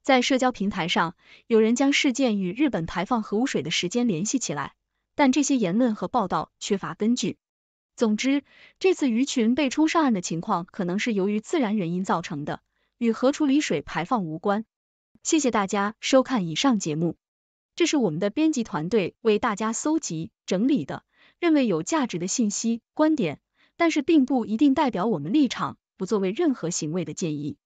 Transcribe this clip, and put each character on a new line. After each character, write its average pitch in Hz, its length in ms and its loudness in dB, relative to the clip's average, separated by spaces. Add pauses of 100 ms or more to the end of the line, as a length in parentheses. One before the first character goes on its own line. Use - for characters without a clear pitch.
在 262 220 4
社 254 160 2
交 254 140 2
平 196 180 -4
台 175 180 -4
上， 175 280 0 (320)
有 220 120 4
人 220 140 4
将 277 180 2
事 285 220 2
件 226 240 0
与 180 140 -2
日 269 180 0
本 170 160 -4
排 175 180 -4
放 226 180 -2
核 202 140 -4
污 233 80 2
水 208 180 -2
的 202 80 -6
时 180 200 -2
间 240 180 0
联 170 160 0
系 254 140 -2
起 - 160 -4
来， 143 180 -8 (420)
但 269 180 4
这 294 100 2
些 277 140 2
言 196 200 0
论 240 180 2
和 185 140 -6
报 208 200 -2
道 175 220 -4 (100)
缺 196 180 -2
乏 175 160 -8
根 226 200 0
据。 - 220 -4 (580)
总 214 220 2
之， 277 260 0 (360)
这 381 160 4
次 277 160 0
鱼 233 160 2
群 233 280 2
被 285 140 0
冲 302 180 2
上 320 180 2
岸 247 100 4
的 185 80 -2
情 165 180 -6
况 175 300 -2
可 - 140 -6
能 175 140 -2
是 233 140 -2
由 196 160 0
于 214 120 -2
自 330 200 -2
然 220 160 0
原 170 160 -2
因 180 120 -4
造 180 180 -2
成 147 240 -8
的， 165 160 -8 (340)
与 233 160 0
核 254 200 2
处 311 120 0
理 277 160 2
水 175 220 -2
排 - 240 -6
放 220 180 -2
无 156 140 -8
关。 208 260 -2 (580)
谢 320 180 2
谢 262 100 0
大 208 160 0
家 202 340 -2
收 - 220 4
看 196 240 -2
以 160 100 -6
上 254 220 2
节 156 180 -4
目， 165 200 -2 (580)
这 339 100 2
是 311 140 2
我 226 100 2
们 156 100 -4
的 202 120 -2
编 320 220 2
辑 233 120 -2
团 156 240 -4
队 190 320 0
为 214 180 2
大 220 180 -2
家 220 180 -4
搜 311 240 -2
集 165 320 -8 (160)
整 202 220 0
理 220 180 0
的， 143 160 -12 (360)
认 339 140 2
为 277 140 4
有 170 160 0
价 294 240 -2
值 180 120 -6
的 175 100 -6
信 214 220 0
息、 233 300 -4 (140)
观 311 200 2
点， 175 260 -4 (360)
但 339 140 2
是 302 100 0
并 285 240 4
不 254 220 0
一 214 100 -4
定 285 160 6
代 269 180 2
表 190 140 -2
我 214 140 0
们 151 160 -4
立 285 140 6
场， 147 280 -6 (220)
不 185 80 -4
作 214 120 0
为 190 120 0
任 285 240 0
何 190 160 -4
行 156 220 -4
为 175 120 -2
的 151 80 -10
建 156 220 -4
议。 147 320 -8